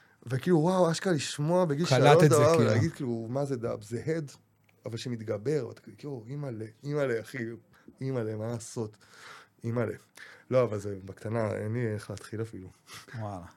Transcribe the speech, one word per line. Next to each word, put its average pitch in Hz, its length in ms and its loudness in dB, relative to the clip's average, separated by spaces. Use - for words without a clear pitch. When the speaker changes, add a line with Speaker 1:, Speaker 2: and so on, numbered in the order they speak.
Speaker 1:
וכאילו, 143 320 2
וואו, 175 320 4
אשכרה 180 220 0
לשמוע 156 520 0
בגיל 156 220 0
Speaker 2:
קלט 131 140 6
Speaker 1:
שלוש 151 240 10
Speaker 2:
את 147 60 8
זה, 156 60 8
Speaker 1:
דבר, 147 200 6
Speaker 2:
כאילו. 151 140 4
Speaker 1:
ולהגיד, 113 220 2
כאילו, 117 380 -4
"מה 139 140 -2
זה 135 120 -4
דאב?" 113 260 -6
זה 110 240 -8
הד, 160 240 -4
אבל 113 100 -8
שמתגבר, 113 720 -4
ואתה 104 120 -16
כאילו, 135 300 -12
"אימא'לה, 131 360 -8
אימא'לה, 139 360 0
אחי, 107 180 -10
אימא'לה, 120 360 -4
מה 110 100 -6
לעשות?" 113 500 -8
אימא'לה. 117 300 -2
לא, 127 140 6
אבל 104 140 -2
זה 101 260 -8
בקטנה, 107 500 -4
אין 104 180 -4
לי 120 220 -2
איך 104 160 -8
להתחיל 104 320 -8
אפילו. 98 260 -12
Speaker 2:
וואלה. 101 260 -8